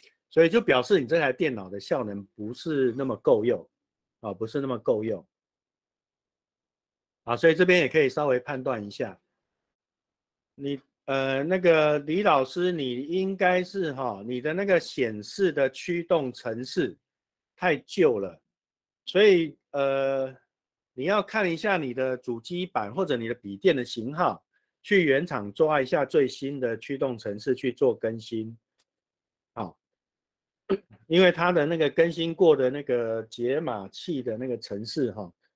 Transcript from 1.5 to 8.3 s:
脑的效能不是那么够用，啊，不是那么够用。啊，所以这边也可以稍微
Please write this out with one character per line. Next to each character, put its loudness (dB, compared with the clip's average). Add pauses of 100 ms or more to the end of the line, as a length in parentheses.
脑 -10
的 -10
效 -2
能 -8 (120)
不 -10
是 -2
那 -4
么 -4
够 4
用， 0 (540)
啊， -8
不 -6
是 -6
那 -6
么 -4
够 0
用。 -6 (2000)
啊， -4
所 6
以 6
这 6
边 6
也 2
可 2
以 6
稍 -2
微 4